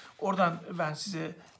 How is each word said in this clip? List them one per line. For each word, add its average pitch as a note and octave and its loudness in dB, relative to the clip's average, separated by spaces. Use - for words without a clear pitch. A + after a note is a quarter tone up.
Oradan F#3 4
ben D3+ 0
size E3 -6